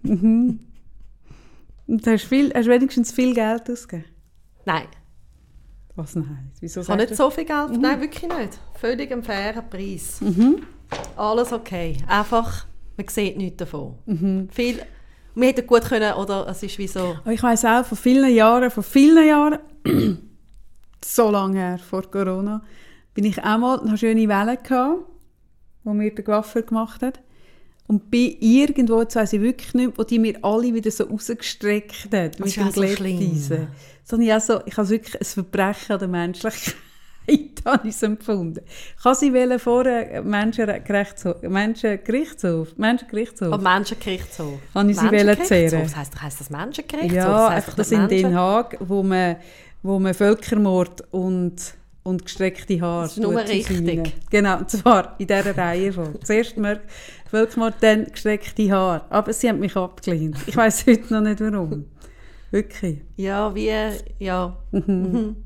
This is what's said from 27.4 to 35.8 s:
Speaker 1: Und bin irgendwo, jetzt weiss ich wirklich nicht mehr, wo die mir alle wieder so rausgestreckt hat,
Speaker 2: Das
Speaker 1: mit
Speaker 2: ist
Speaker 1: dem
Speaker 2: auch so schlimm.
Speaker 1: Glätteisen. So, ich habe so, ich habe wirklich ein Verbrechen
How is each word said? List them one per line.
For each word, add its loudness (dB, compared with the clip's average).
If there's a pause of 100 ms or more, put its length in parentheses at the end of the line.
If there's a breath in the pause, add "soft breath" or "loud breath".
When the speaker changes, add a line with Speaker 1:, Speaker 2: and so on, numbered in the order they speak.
Speaker 1:
Und 0
bin 2
irgendwo, 4
jetzt -4
weiss 0
ich 2
wirklich -4
nicht 2
mehr, -8
wo 0
die 0
mir 2
alle 2
wieder -2
so -2
rausgestreckt -6
hat, 0
Speaker 2:
Das -18
Speaker 1:
mit -2
Speaker 2:
ist -4
Speaker 1:
dem 0
Speaker 2:
auch -2
so 0
schlimm. -2
Speaker 1:
Glätteisen. -2 (360 loud breath)
So, -2
ich 4
habe 4
so, 0
ich -8
habe 0
wirklich -2
ein -4
Verbrechen -4